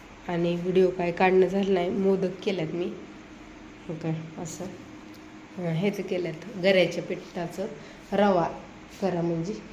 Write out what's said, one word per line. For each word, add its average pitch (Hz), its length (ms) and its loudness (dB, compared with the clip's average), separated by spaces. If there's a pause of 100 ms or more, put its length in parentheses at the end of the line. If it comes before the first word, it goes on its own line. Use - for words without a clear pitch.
(280)
आणि 175 280 0
व्हिडिओ 180 340 4
काय 175 220 0
काढणं 185 340 6
झालं 196 280 2
नाही. 180 160 2
मोदक 190 540 0
केल्यात 170 300 -2
मी, 180 160 -2 (1000)
हो 165 140 -6
काय, 160 120 -2 (280)
असं, 175 220 -10 (920)
हं, 170 160 -2
हेच 196 340 0
केल्यात, 170 380 -4 (160)
गऱ्याच्या 180 400 4
पिठाचं 180 640 -6 (460)
रवा 196 360 6 (520)
करा 175 220 2
म्हणजे 170 320 0 (180)